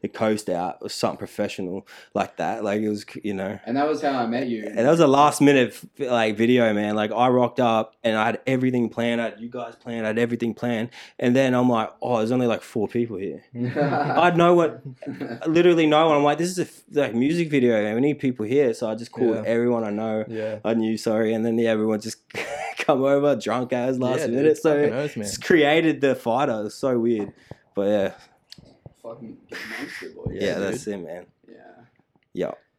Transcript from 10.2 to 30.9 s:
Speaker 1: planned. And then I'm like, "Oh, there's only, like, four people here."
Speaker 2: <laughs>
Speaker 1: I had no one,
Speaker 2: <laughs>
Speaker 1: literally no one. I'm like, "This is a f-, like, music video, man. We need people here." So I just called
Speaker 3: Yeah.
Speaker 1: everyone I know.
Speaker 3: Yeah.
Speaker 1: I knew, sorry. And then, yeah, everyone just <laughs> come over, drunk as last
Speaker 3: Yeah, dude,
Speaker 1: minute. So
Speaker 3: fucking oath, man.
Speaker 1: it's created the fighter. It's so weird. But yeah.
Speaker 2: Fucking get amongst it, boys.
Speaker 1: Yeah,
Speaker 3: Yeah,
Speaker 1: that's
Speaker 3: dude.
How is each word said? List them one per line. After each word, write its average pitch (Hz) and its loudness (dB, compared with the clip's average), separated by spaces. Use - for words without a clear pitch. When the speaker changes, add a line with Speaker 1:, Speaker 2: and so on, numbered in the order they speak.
Speaker 1:
planned. 120 -4
And 123 2
then 131 2
I'm 123 2
like, 113 0
"Oh, 120 -2
there's 110 0
only, 127 0
like, 110 -2
four 104 -4
people 117 -4
here." 90 -10
Speaker 2:
<laughs> 123 -14
Speaker 1:
I 143 0
had 170 2
no 170 6
one, 151 0
Speaker 2:
<laughs> 127 -10
Speaker 1:
literally 165 4
no 151 6
one. 156 4
I'm 143 2
like, 147 2
"This 175 -2
is 180 -8
a - -2
f-, - -10
like, 127 0
music 156 0
video, 120 2
man. 107 -2
We 120 0
need 147 0
people 123 -4
here." 127 2
So 113 -6
I 110 -4
just 117 -12
called 117 0
Speaker 3:
Yeah. 110 -4
Speaker 1:
everyone 117 0
I 107 -4
know. 110 -4
Speaker 3:
Yeah. 110 -8
Speaker 1:
I 110 0
knew, 110 0
sorry. 110 0
And 110 -2
then, 117 0
yeah, 113 2
everyone 107 0
just 110 -12
<laughs> - -10
come 135 0
over, 143 2
drunk 117 -4
as 127 -2
last 127 -2
Speaker 3:
Yeah, 151 -2
dude, 117 -2
Speaker 1:
minute. 151 4
So 156 2
Speaker 3:
fucking 147 0
oath, 143 -6
man. 110 -8
Speaker 1:
it's 98 -8
created 151 2
the 135 2
fighter. 120 -2
It's 101 -10
so 127 -2
weird. 113 -2
But 98 -2
yeah. 101 2
Speaker 2:
Fucking 113 -16
get - -14
amongst - -12
it, - -16
boys. - -8
Speaker 1:
Yeah, 98 -6
Speaker 3:
Yeah, 85 -2
Speaker 1:
that's 95 -6
Speaker 3:
dude. 104 -6